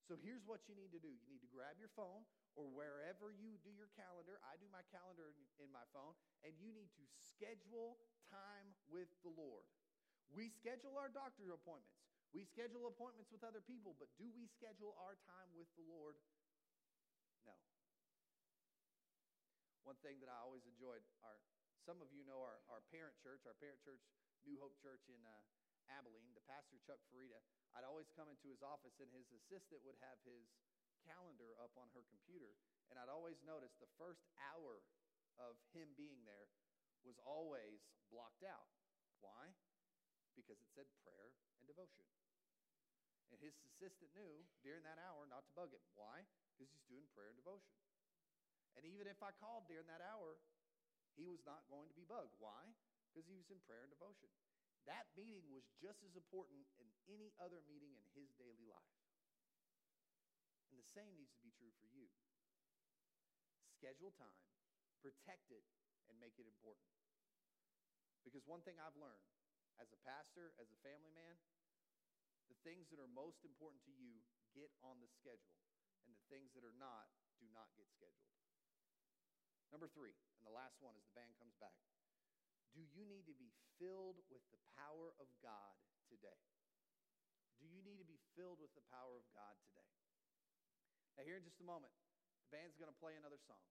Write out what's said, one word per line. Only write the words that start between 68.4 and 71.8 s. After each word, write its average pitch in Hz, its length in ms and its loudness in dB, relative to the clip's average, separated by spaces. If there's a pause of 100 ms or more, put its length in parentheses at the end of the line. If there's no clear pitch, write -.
one 165 180 0
thing 175 160 0
I've 156 220 0
learned 113 240 -4 (560)
as 117 140 -2
a 101 100 -14
pastor, 151 560 2
as 117 80 -4
a 110 160 -12
family 156 320 -4
man, 170 240 -6 (1120)